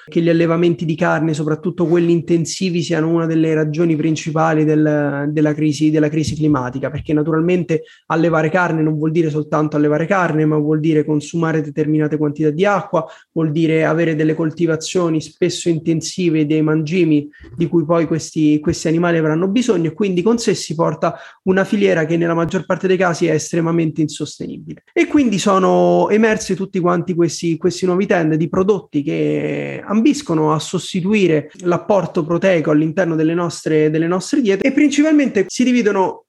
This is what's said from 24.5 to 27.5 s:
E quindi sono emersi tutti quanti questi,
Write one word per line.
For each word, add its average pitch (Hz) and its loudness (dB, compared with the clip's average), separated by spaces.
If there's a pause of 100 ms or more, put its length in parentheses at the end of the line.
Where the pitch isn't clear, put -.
E 339 2
quindi 247 2
sono 180 4
emersi 220 4 (240)
tutti 190 -4
quanti 175 0
questi, 165 0